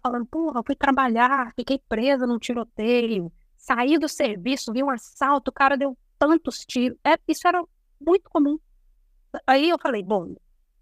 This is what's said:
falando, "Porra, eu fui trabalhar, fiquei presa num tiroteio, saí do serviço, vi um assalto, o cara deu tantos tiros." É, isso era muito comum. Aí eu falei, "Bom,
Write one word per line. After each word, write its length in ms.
falando, 220
"Porra, 340
eu 60
fui 100
trabalhar, 800
fiquei 240
presa 380
num 100
tiroteio, 920
saí 400
do 120
serviço, 640
vi 100
um 60
assalto, 600
o 40
cara 220
deu 220
tantos 460
tiros." 380
É, 140
isso 200
era 160
muito 300
comum. 300
Aí 220
eu 100
falei, 240
"Bom, 320